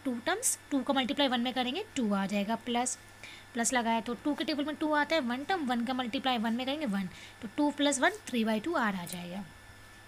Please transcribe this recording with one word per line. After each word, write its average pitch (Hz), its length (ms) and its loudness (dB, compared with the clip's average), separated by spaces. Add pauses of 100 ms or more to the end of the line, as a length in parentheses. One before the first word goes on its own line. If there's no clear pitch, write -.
टू 254 100 0 (120)
टर्म्स, 403 320 0 (120)
टू 269 120 2
का 277 120 2
मल्टीप्लाई 269 340 2
वन 240 120 2
में 247 140 0
करेंगे 262 300 -2 (120)
टू 220 180 2
आ 190 120 2
जाएगा 202 380 0
प्लस, 247 340 0 (560)
प्लस 233 180 0
लगाया 226 280 2
तो 240 140 -4 (100)
टू 294 100 2
के 320 100 -2
टेबल 294 200 0
में 302 120 -2
टू 302 160 0
आता 294 220 2
है, 320 60 4
वन 254 240 -2
टर्म, 359 220 0
वन 233 180 0
का 254 100 0
मल्टीप्लाई 254 440 0
वन 226 140 0
में 247 140 -2
करेंगे 294 200 -2
वन, 196 220 0 (340)
तो 220 140 -6
टू 294 140 4
प्लस 285 300 2
वन 370 180 4 (100)
थ्री 226 160 2
बाई 220 160 2
टू 330 160 -2
आर 214 180 2
आ 175 100 -6
जाएगा। 175 400 -8 (640)